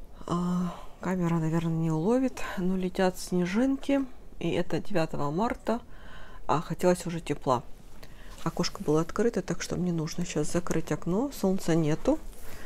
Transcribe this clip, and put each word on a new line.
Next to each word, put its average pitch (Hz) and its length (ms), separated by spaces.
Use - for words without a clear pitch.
А, 175 480
камера, 175 360
наверное, 165 420
не 160 140
уловит, 233 500
но 185 180
летят 185 420
снежинки. 254 840
И 170 100
это 165 320
девятого 160 500
марта, 226 480
а - 140
хотелось 180 460
уже 170 160
тепла. 135 420
Окошко - 400
было 151 160
открыто, 208 420
так 170 200
что - 160
мне 175 160
нужно 165 320
сейчас - 260
закрыть 170 400
окно. 185 400
Солнца 190 420
нету. 160 460